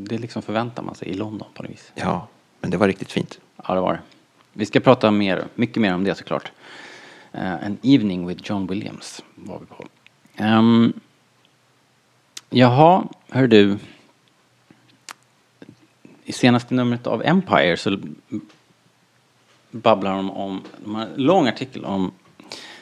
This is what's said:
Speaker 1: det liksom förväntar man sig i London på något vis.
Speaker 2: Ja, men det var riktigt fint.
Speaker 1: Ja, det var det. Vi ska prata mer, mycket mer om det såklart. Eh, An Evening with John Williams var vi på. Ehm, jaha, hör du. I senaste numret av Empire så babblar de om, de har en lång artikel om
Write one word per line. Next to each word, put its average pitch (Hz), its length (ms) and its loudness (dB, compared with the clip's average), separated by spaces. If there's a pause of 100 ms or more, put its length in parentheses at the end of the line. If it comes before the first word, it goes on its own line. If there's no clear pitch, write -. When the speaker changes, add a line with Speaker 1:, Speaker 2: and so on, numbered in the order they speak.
Speaker 1:
det 113 100 -6
liksom 113 240 -10
förväntar 117 420 -6
man - 120 -10
sig - 120 -14
i - 60 -8
London 107 400 -10
på - 100 -16
något - 80 -14
vis. - 240 -20
Speaker 2:
Ja, - 320 -6 (340)
men 87 100 -6
det 87 60 -2
var 101 100 4
riktigt - 240 -4
fint. - 280 -6 (280)
Speaker 1:
Ja, 92 60 -2
det 92 80 0
var 90 120 0
det. 82 60 -8 (540)
Vi 104 120 -6
ska - 140 0
prata 117 320 4
mer, 98 340 0 (100)
mycket 120 260 -4
mer 95 120 2
om 92 100 -2
det 92 120 -2
såklart. - 360 -8 (800)
Eh, 92 220 -6
An 101 300 -8
Evening 104 440 2
with 87 220 -10
John 98 180 -4
Williams - 560 -10 (120)
var 90 240 -16
vi - 60 -20
på. - 200 -20 (500)
Ehm, 113 580 4 (1600)
jaha, 127 540 6 (260)
hör 127 180 2
du. 104 300 6 (2500)
I - 100 -10
senaste 123 400 2
numret 123 340 -4
av 110 180 -4
Empire 90 520 2
så 98 200 -2 (1700)
babblar 104 440 0
de 95 160 -6
om, 98 300 -8 (220)
de 107 120 -10
har 110 100 -6
en - 100 -12
lång 139 320 2
artikel - 380 -8
om 95 260 -2 (720)